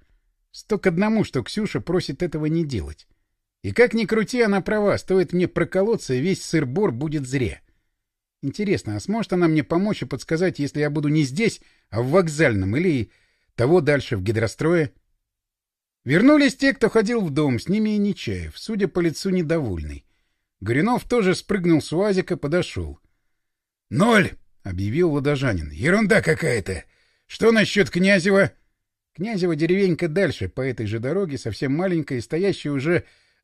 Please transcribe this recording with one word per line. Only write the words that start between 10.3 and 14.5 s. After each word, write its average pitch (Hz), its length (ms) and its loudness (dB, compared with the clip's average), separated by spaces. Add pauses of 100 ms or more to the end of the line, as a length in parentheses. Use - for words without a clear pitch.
если 143 180 -4
я 147 120 0
буду 147 180 -2
не 151 160 2
здесь, 156 360 -2 (300)
а 110 120 -2
в 127 80 -2
вокзальном, 143 640 2
или 151 340 0 (460)
того 151 240 4
дальше, 139 360 0
в 92 60 -4
гидрострое? 117 720 0 (1120)